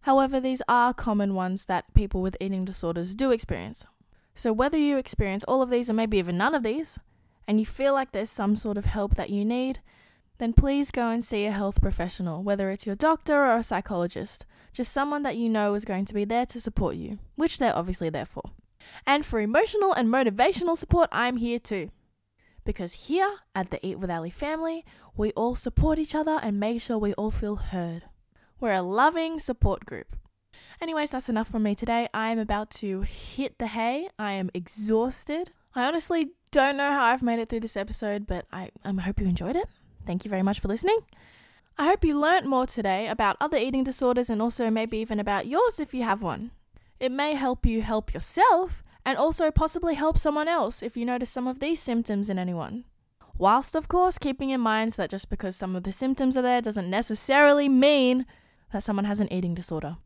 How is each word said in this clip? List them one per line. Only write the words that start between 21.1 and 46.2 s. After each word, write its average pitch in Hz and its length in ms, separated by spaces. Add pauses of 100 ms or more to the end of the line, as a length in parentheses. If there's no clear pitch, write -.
I'm 247 240
here 240 220
too. 196 320 (720)
Because - 440
here 381 320 (140)
at 185 160
the - 160
Eat 185 120
with 180 120
Ali 165 200
family, 320 560 (280)
we 208 180
all 240 220
support 302 440
each 311 160
other 311 280
and 202 160
make 226 220
sure 233 160
we 208 180
all 214 160
feel 208 260
heard. 175 480 (560)
We're 226 120
a 185 100
loving 311 560
support - 460
group. - 320 (640)
Anyways, 311 300
that's 262 180
enough 226 200
from 220 140
me 208 120
today. 233 400
I 220 160
am 226 80
about 214 340
to 196 300
hit - 560
the 233 80
hay. 240 420 (100)
I 208 140
am 190 220
exhausted. 220 960 (240)
I 247 120
honestly 320 440 (200)
don't 277 280
know 285 120
how 277 120
I've 247 200
made 233 160
it 226 120
through 226 100
this 220 160
episode, 208 500
but 180 240
I, 190 200 (120)
I 202 100
hope 190 280
you 202 60
enjoyed 180 300
it. 403 120 (380)
Thank 180 180
you 208 60
very 190 120
much 196 180
for - 80
listening. 359 300 (800)
I 294 60
hope 359 200
you 294 140
learnt 330 280
more 262 200
today 208 420
about 220 320
other 302 180
eating 262 260
disorders 247 460
and 214 100
also 233 300
maybe 220 280
even 220 220
about 202 260
yours 392 320
if 302 160
you 254 80
have 220 200